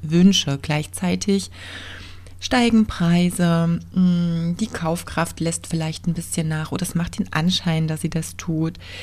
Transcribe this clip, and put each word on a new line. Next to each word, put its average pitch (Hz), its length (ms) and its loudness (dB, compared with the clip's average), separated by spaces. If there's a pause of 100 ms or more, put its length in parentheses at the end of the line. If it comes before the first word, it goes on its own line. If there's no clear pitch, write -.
wünsche. 170 580 4
Gleichzeitig 180 920 -2 (880)
steigen 233 460 4
Preise, 170 920 2 (120)
mm, 175 680 2
die 214 100 -2
Kaufkraft - 720 -4
lässt 165 260 -2
vielleicht 160 400 -4
ein 165 80 2
bisschen 165 320 -4
nach 156 240 -4
oder - 140 -4
es - 100 -4
macht 170 240 -2
den 196 140 -4
Anschein, 160 560 2
dass 156 140 -4
sie 156 80 -2
das - 260 -4
tut. 160 380 -2 (280)